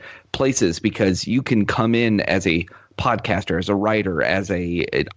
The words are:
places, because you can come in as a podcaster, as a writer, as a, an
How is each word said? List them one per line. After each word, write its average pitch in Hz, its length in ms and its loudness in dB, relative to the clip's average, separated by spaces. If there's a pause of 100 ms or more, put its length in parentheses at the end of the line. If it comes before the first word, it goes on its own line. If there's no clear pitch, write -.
(320)
places, 127 460 0
because 98 480 0
you 123 160 0
can 107 240 2
come 117 280 0
in 113 260 2
as 92 260 0
a 85 200 2 (300)
podcaster, 101 640 -2
as 90 100 -2
a 104 60 2
writer, 101 480 0
as 90 280 -2
a, 87 400 -2
an - 160 -2 (100)